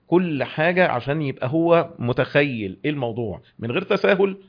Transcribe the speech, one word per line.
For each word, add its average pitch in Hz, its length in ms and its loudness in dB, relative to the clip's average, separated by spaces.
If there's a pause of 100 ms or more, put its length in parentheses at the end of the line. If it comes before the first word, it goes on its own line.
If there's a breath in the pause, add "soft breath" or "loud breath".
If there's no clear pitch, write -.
كل 165 360 2
حاجة 170 440 0
عشان 139 340 -2
يبقى 135 280 -4
هو 165 400 2 (100)
متخيل 123 840 0
إيه 147 60 0
الموضوع، 117 500 -6 (180 soft breath)
من 117 120 -6
غير 165 100 -2
تساهل 196 560 0 (120)